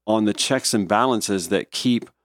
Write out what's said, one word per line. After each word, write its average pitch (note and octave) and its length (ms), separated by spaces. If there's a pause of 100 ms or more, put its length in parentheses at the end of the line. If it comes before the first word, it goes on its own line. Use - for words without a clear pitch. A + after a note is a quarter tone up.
on A2 180
the G#2 80
checks - 400
and G#2 160
balances G#2 640
that F#2+ 200
keep - 380 (160)